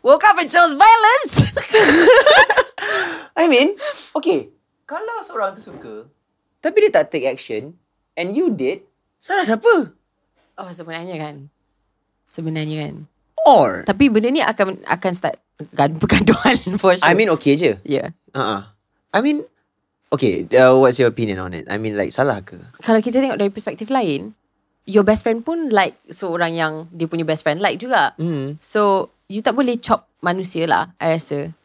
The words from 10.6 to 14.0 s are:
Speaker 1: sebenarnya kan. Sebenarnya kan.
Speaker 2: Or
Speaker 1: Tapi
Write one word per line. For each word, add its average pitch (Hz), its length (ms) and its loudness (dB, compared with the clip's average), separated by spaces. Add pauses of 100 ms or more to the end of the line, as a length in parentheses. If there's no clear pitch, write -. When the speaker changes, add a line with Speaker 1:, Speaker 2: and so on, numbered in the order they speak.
Speaker 1:
sebenarnya 165 480 -14
kan. 147 360 -14 (720)
Sebenarnya 156 580 -8
kan. 147 120 -10 (480)
Speaker 2:
Or 214 260 6 (140)
Speaker 1:
Tapi 208 260 0